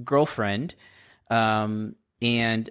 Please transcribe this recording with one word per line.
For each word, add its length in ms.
girlfriend, 720
um, 680
and, 500